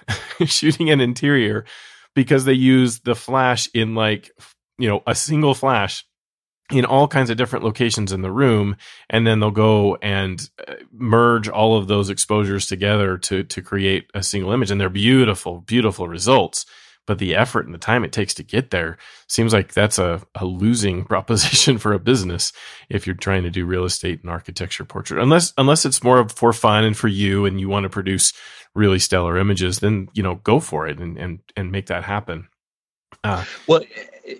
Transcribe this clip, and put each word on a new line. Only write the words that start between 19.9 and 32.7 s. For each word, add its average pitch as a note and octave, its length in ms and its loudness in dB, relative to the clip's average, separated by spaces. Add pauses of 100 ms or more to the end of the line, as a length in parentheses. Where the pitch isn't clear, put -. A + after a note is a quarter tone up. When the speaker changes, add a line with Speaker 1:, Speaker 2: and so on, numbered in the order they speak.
Speaker 1:
a, F2 240 -2 (140)
a G2 100 -8
losing F#2+ 600 -2
<laughs> - 0 -
proposition - 720 0
for G#2+ 160 0
a G2 60 0
business F#2 520 0 (380)
if G2+ 180 -6
you're F#2 80 -4
trying F#2+ 280 -2
to F2 60 -4
do E2+ 160 -4
real F2+ 200 -2
estate F2+ 360 -4
and F2 80 -12
architecture E2+ 540 -10
portrait. - 400 -6
Unless, E3 340 4
unless C#3+ 280 4
it's C3 180 -2
more B2+ 160 6
of A2+ 140 0
for A#2 180 4
fun G#2+ 320 2
and G#2+ 140 0
for A2+ 100 0
you G2 380 0
and F#2+ 160 -2
you F#2+ 80 -4
want G2 160 -2
to F#2 40 -4
produce F#2+ 440 -2 (420)
really G2 240 4
stellar F2 380 0
images, F#2 420 0
then, G2+ 340 0
you G#2 80 -2
know, F2+ 140 -2
go A2 240 2
for D#2 260 -6
it D2+ 140 -8
and, F2 180 -10
and, F2 220 -10 (160)
and F#2+ 160 -6
make F#2+ 140 -6
that F2 180 -6
happen. G2+ 460 -8 (720)